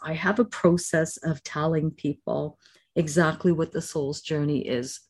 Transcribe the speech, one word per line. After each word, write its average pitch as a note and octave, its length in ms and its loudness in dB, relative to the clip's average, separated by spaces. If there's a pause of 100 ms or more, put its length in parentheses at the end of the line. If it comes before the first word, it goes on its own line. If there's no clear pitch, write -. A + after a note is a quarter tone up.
I D#3+ 120 -6
have F#3 240 0
a A#3+ 80 2
process E3+ 720 2
of D#3 240 -4
telling D#3 480 0
people C#3+ 680 -4 (380)
exactly D#3+ 560 2
what D#3+ 200 0
the E3 100 -4
soul's D3 400 -6
journey D3 440 -2
is, B2+ 420 -4